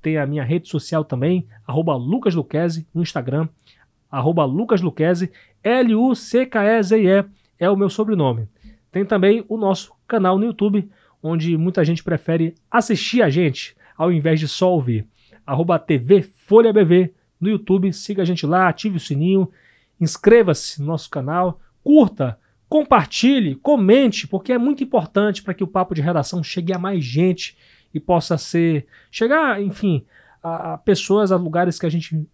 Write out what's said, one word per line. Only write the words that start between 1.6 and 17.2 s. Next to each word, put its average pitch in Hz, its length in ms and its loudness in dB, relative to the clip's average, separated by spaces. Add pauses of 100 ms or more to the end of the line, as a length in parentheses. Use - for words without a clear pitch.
arroba 156 280 -2
Lucas 175 380 -2
Luquezzi, 160 600 -4
no 165 80 -4
Instagram, 147 480 -4 (600)
arroba 147 360 0
Lucas 190 360 -2
Luquezzi, 170 480 -2 (320)
L 240 340 2
U 240 200 2
C 247 300 -2
K 226 180 -2
E 220 180 2
Z 214 200 2
I 185 60 4
E 196 180 4 (340)
é 175 100 2
o 202 60 2
meu 196 140 2
sobrenome. 143 580 0 (440)
Tem 190 140 -2
também 202 440 2
o 220 80 -4
nosso 196 340 -2 (160)
canal 190 320 2
no 214 60 0
YouTube, 208 440 -2 (320)
onde 165 360 -2
muita 175 260 0
gente 160 180 0
prefere 165 540 -2 (160)
assistir 233 500 -2
a 175 80 2
gente, 147 460 -2 (220)
ao 165 120 0
invés 160 300 0
de 156 80 -4
só 185 240 0
ouvir. 123 340 -2 (400)
Arroba 170 320 0
T 165 200 0
V 151 260 4
Folha 226 480 4
B 202 140 6
V 175 280 4 (280)